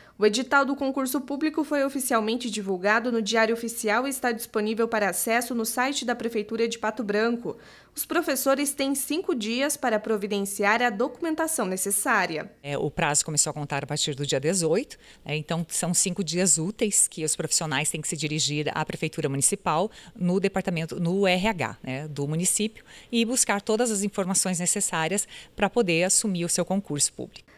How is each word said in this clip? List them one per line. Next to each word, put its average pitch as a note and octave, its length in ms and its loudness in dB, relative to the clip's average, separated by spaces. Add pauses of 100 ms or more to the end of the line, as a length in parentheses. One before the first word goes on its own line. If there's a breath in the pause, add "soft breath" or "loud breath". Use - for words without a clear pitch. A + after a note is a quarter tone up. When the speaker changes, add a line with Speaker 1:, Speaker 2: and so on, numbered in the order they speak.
(160 loud breath)
Speaker 1:
O G3+ 80 2
edital B3+ 400 4
do C4+ 120 0
concurso C4+ 440 -2
público D4+ 440 -2
foi C#4+ 200 0
oficialmente B3 640 0
divulgado G#3 640 0
no A3+ 100 0
Diário A3 340 2
Oficial A3+ 520 0
e C#4 40 -2
está C4 200 -2
disponível A3 560 0
para G#3+ 240 2
acesso A#3 420 0
no A#3 140 0
site B3+ 380 -2
da A#3+ 100 0
Prefeitura A3+ 540 -2
de A3+ 100 -6
Pato A3 240 -2
Branco. G#3+ 540 0 (380 loud breath)
Os - 100 -6
professores C#4+ 720 2
têm C4+ 200 0
cinco D#4+ 400 -2
dias A#3+ 400 0
para A3+ 240 0
providenciar G#3 840 0
a B3 80 2
documentação D#4 760 -2
necessária. F#3 840 0 (120)
Speaker 2:
É, C#3+ 140 -4
o D3 140 0
prazo D3 340 2
começou D#3 260 0
a C#3+ 40 -8
contar C#3+ 300 -4
a - 20 -6
partir D3+ 280 -2
do C#3+ 120 -4
dia C#3+ 120 2
dezoito, E3+ 600 2 (260 loud breath)
né, D3 120 -4
então E3 320 -2
são F3 240 -2
cinco F3+ 300 2
dias F3+ 340 2
úteis G3+ 520 2
que - 160 -6
os D#3 100 0
profissionais D#3 560 0
têm E3 100 -4
que - 80 -6
se E3+ 80 -4
dirigir D3 580 0
à D#3 100 0
Prefeitura D#3 460 -4
Municipal, E3 600 0 (240 loud breath)
no F3+ 240 0
departamento, F3 600 -2
no F#3 260 2
R F#3 220 4
H, C3+ 340 -2
né, C3+ 260 -6
do C#3+ 200 -4
município, F#3 560 -2 (260 loud breath)
e A#3 140 2
buscar A3 360 0
todas A3+ 300 0
as G3+ 120 0
informações F#3 580 0
necessárias F3 640 0 (280 loud breath)
pra G3+ 140 2
poder F3 360 2
assumir F#3 400 2
o E3+ 60 -2
seu F3 160 0
concurso E3 480 0
público. - 440 -14